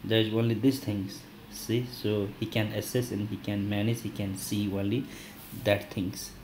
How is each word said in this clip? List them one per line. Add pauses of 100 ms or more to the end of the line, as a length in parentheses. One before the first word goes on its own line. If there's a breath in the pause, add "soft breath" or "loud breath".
There's
only
these
things. (300)
See,
so (120)
he
can
access
and
he
can
manage.
He
can
see
only (580 loud breath)
that
things (120)